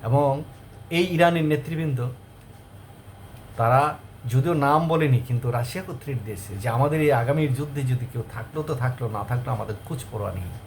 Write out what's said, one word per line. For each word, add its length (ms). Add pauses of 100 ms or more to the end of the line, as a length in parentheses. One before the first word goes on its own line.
এবং 400 (460)
এই 160 (100)
ইরানের 280
নেতৃবৃন্দ, 680 (1500)
তারা 400 (320)
যদিও 240
নাম 340
বলেনি, 400
কিন্তু 240
রাশিয়াকে 420 (100)
থ্রেট 220
দিয়েছে 320
যে 120
আমাদের 320
এই 100
আগামীর 420
যুদ্ধে 280
যদি 320
কেউ 100 (100)
থাকলো 300
তো 120
থাকলো, 340
না 140
থাকলো 300
আমাদের 220 (100)
কুছ 260
পরোয়া 220
নেই 160 (160)